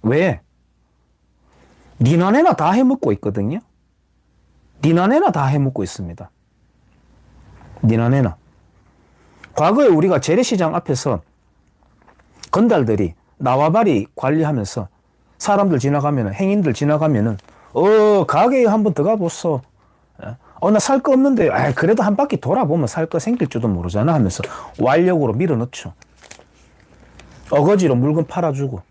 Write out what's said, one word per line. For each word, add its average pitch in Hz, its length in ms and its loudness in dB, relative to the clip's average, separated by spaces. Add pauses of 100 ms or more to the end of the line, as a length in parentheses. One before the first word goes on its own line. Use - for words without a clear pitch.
왜? 143 400 0 (1600)
니나네나 190 520 4
다 160 180 0
해먹고 254 420 0
있거든요. 107 460 -4 (1200)
니나네나 196 480 2
다 147 140 -2
해먹고 135 380 -2
있습니다. 87 460 -12 (1500)
니나네나. 117 520 0 (1200)
과거에 220 320 2
우리가 175 320 4
재래시장 185 560 0
앞에서 131 460 -4 (1300)
건달들이 117 640 2 (220)
나와바리 143 800 0
관리하면서 131 720 -2 (520)
사람들 196 400 0
지나가면은, 139 540 -2
행인들 190 400 0
지나가면은, 143 640 0 (360)
"어, 208 520 4
가게에 247 400 2
한번 214 280 0
들어가 180 220 0
보소. 165 460 -4 (1000)
어, 190 120 0
나 214 80 4
살 269 220 0
거 285 100 0
없는데." 262 400 2
"아, - 220 0
그래도 202 300 0
한 202 120 0
바퀴 - 220 -2
돌아보면 165 500 -2
살 165 200 -4
거 165 120 -4
생길 220 280 -2
줄도 120 200 -4
모르잖아." 101 460 -2
하면서 110 300 0 (360)
완력으로 147 540 2
밀어넣죠. 123 600 -4 (1600)
어거지로 160 440 2
물건 151 300 0
팔아주고 139 640 -6